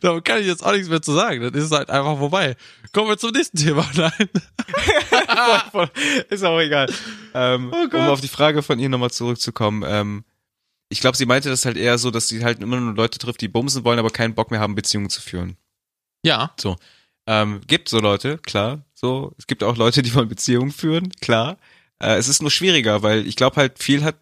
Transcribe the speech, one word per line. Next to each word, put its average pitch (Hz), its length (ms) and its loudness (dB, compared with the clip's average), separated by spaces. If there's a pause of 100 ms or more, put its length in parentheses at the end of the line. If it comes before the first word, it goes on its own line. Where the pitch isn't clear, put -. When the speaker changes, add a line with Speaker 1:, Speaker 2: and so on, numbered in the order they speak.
Speaker 1:
da 170 180 2
kann 214 220 0
ich 196 60 0
jetzt 175 160 -2
auch 202 100 2
nichts 190 160 -2
mehr 160 120 0
zu 151 120 -2
sagen. 165 280 0 (100)
Das 147 120 -2
ist 156 80 -2
halt 143 180 0
einfach 139 280 0
vorbei. 143 380 0 (360)
Kommen 214 180 0
wir 214 80 2
zum 233 140 -4
nächsten 262 260 -2
Thema. 147 340 2
<laughs> 135 40 -6
Nein. 165 340 2
Speaker 2:
<laughs> 233 1600 0 (400)
Ist 196 140 -4
auch 165 160 2
egal. 143 320 2 (420)
Ähm, 127 400 0
Speaker 1:
Oh 339 140 0
Gott. - 140 -6
Speaker 2:
um 165 80 4
auf 135 120 2
die 135 60 -8
Frage 151 340 2
von 135 180 -2
ihr 135 100 -2
nochmal 123 220 0
zurückzukommen. 113 760 -2
Ähm, 104 360 -2 (680)
ich - 100 -6
glaub, 131 160 2
sie 131 100 0
meinte 135 240 2
das 127 160 -2
halt 117 120 -2
eher 120 200 2
so, 120 140 -2
dass 110 160 -2
sie 113 160 -4
halt 120 180 0
immer 123 180 -4
nur 117 140 -4
Leute 113 240 -2
trifft, - 240 -8
die 113 60 -4
bumsen 127 360 -2
wollen, 120 140 2
aber 113 140 0
keinen 113 240 -2
Bock 113 160 -2
mehr 110 80 -2
haben, 104 160 -2
Beziehungen 101 340 -4
zu - 120 -6
führen. 90 360 -8 (680)
Speaker 1:
Ja. 143 360 0
Speaker 2:
So. 95 160 -4 (500)
Ähm, 104 400 0
gibt - 240 -2
so 113 100 2
Leute, 107 380 0
klar. 123 460 -4 (100)
So, 131 440 -6
es - 100 -20
gibt - 160 -4
auch 113 140 0
Leute, 117 240 4
die 120 120 -2
wollen 123 160 4
Beziehungen 127 420 0
führen, 165 380 -2 (120)
klar. 123 360 0 (420)
Äh, 107 180 2
es 120 100 0
ist 139 140 0
nur 143 100 0
schwieriger, 123 500 2
weil 107 240 2
ich 110 120 -6
glaub 127 180 2
halt, 135 260 0
viel 139 220 2
hat 151 180 -2